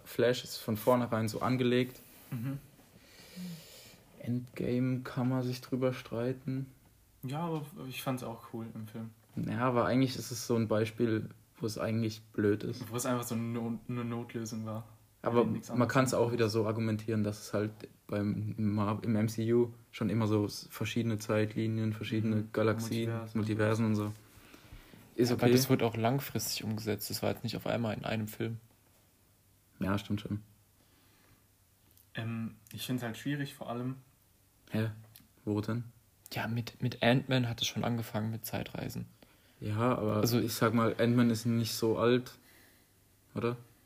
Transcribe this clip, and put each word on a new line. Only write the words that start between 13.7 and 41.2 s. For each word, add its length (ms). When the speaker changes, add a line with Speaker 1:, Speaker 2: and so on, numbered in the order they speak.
Speaker 2:
eine 160
Notlösung 640
war. 180
Speaker 1:
Aber 220
Speaker 2:
Nichts 240
Speaker 1:
man 80
Speaker 2:
anderes. 160
Speaker 1:
kann's 220
auch 180
wieder 160
so 180
argumentieren, 580
dass 160
es 140
halt 160
beim, 520
im 160
Mar-, 280
im 140
M 120
C 240
U 200
schon 200
immer 160
so 200
s-, 240
verschiedene 480
Zeitlinien, 760
verschiedene 440
Speaker 2:
Mhm. 160
Speaker 1:
Galaxien, 580
Speaker 2:
Multiversen. 280
Speaker 1:
Multiversen 480
und 100
so. 160
Ist 140
Speaker 3:
Ja, 60
aber 80
Speaker 1:
okay. 80
Speaker 3:
das 180
wird 120
auch 140
langfristig 680
umgesetzt. 460
Das 120
war 80
jetzt 140
nicht 120
auf 100
einmal 300
in 80
einem 240
Film. 300
Speaker 1:
Ja, 180
stimmt 220
schon. 200
Speaker 2:
Ähm, 400
ich 140
find's 160
halt 140
schwierig, 380
vor 140
allem 280
Speaker 1:
Hä? 200
Wo 160
denn? 240
Speaker 3:
Ja, 160
mit, 340
mit 200
Ant-Man 460
hat 120
es 80
schon 160
angefangen 460
mit 140
Zeitreisen. 640
Speaker 1:
Ja, 160
aber 200
Speaker 3:
Also 240
Speaker 1:
ich 140
sag 200
mal, 240
Ant-Man 320